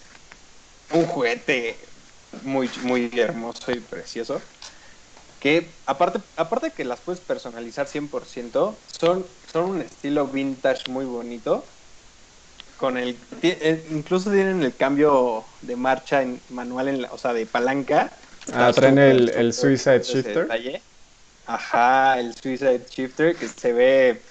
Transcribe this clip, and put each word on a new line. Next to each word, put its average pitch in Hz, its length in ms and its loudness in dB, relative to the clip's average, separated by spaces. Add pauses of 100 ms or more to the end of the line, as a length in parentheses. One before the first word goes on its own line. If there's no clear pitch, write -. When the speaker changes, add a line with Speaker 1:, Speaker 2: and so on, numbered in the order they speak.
(920)
Speaker 1:
Un 165 160 2
juguete 120 720 -4 (680)
muy, 135 280 -2 (120)
muy 123 360 0
hermoso 117 540 -4
y 120 80 -6
precioso. 117 600 -10 (1000)
Que 160 300 2 (180)
aparte, 175 320 0 (180)
aparte 226 360 -4
que 147 120 -8
las 120 140 -6
puedes 180 220 -10
personalizar 120 680 -8
cien 147 220 -8
por 123 160 -8
ciento, 135 520 -4 (220)
son, 185 260 0 (280)
son 175 180 -2
un 185 120 -4
estilo 143 440 -4
vintage 135 640 -2
muy 131 140 -6
bonito. 120 600 -4 (1120)
Con 127 180 -2
el, 123 180 -4 (260)
ti-, 170 200 0
eh, 160 300 0
incluso 180 420 -2
tienen 190 300 2
el 127 120 0
cambio 135 680 2 (180)
de 123 140 -8
marcha 131 460 0
en 123 260 -6
manual, 123 400 -6
en 135 140 -2
la, 117 100 -10
o - 60 -14
sea, 123 160 -4
de 113 120 -2
palanca. 135 640 0 (420)
Speaker 2:
Ah, 123 180 4
Speaker 1:
Está - 20 2
Speaker 2:
traen 135 220 6
Speaker 1:
súper, 139 160 8
Speaker 2:
el, 127 180 6
el 117 240 2
Speaker 1:
súper 135 260 2
Speaker 2:
Suicide 131 180 4
Speaker 1:
ese 120 180 0
Speaker 2:
Shifter. 123 280 -2
Speaker 1:
detalle. 120 400 -6 (640)
Ajá, 127 720 2
el 120 160 -6
Suicide 131 560 0
Shifter, 156 460 0
que 120 120 -8
se 120 240 -4
ve 127 480 4 (100)